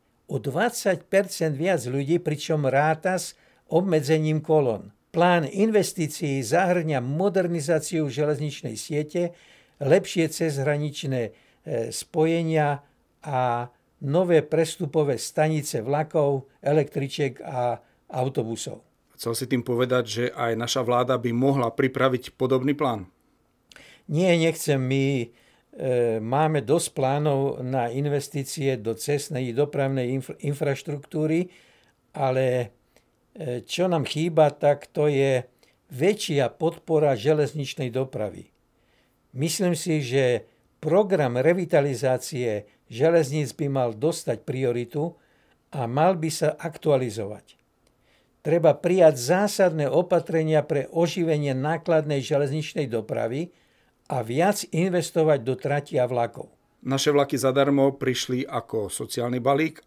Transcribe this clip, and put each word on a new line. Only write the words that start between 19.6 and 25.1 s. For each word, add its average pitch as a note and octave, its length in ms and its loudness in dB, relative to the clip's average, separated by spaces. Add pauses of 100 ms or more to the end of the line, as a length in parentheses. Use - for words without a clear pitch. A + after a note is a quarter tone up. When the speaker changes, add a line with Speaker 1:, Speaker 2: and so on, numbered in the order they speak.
Speaker 2:
povedať, B2 400 0
že A2+ 240 -4
aj A#2 240 -2
naša A#2 240 -2
vláda B2 400 2
by A#2+ 160 -4
mohla C3 400 0
pripraviť B2+ 640 0
podobný C3 320 2
plán? B2 400 -4 (960)
Speaker 1:
Nie, E3+ 320 2
nechcem. D#3+ 420 0
My, C3+ 240 2 (160)